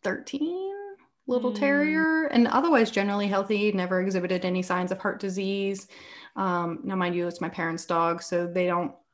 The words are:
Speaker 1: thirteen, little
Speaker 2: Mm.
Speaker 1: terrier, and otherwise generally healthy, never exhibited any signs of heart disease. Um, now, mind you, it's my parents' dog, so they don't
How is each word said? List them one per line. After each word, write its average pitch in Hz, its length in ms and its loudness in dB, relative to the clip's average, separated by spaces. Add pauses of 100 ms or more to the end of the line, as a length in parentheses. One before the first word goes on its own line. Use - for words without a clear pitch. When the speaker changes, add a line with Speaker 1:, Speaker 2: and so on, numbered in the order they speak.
Speaker 1:
thirteen, 330 680 -4 (520)
little 247 280 0
Speaker 2:
Mm. 208 60 -6
Speaker 1:
terrier, 311 680 2
and 233 200 6
otherwise 269 440 4
generally 202 360 0
healthy, 202 440 2
never 185 300 0
exhibited 185 440 0
any 180 160 0
signs 180 300 0
of 190 80 -4
heart 202 200 -4
disease. 196 680 -4 (480)
Um, 175 480 -2
now, 190 120 -4
mind 175 200 0
you, 175 120 0
it's 175 140 -6
my 170 80 -4
parents' 165 360 -4
dog, 170 360 2
so 175 240 -2
they 175 220 0
don't 175 260 0 (200)